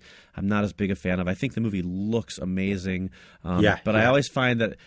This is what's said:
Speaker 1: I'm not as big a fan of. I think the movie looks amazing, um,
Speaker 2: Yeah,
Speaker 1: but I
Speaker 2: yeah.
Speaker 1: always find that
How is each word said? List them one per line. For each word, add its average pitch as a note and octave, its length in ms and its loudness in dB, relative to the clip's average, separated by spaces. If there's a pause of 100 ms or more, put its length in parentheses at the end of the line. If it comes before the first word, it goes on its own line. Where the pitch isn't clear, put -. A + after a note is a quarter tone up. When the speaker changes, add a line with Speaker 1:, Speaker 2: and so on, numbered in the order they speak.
(360)
Speaker 1:
I'm F#2+ 120 -2
not G#2 160 2
as F#2+ 100 -2
big G2+ 160 -2
a G2 60 0
fan F#2 240 -2
of. F2 80 -2
I F#2 80 -2
think C3 180 -4
the A2+ 80 -2
movie G2+ 220 -2
looks G2+ 560 -4
amazing, F#2 720 -4 (320)
um, F2+ 200 2
Speaker 2:
Yeah, G2+ 220 6
Speaker 1:
but G#2+ 100 2
I G#2+ 60 4
Speaker 2:
yeah. A#2 60 4
Speaker 1:
always C3+ 200 4
find B2+ 340 0
that G#2+ 260 -2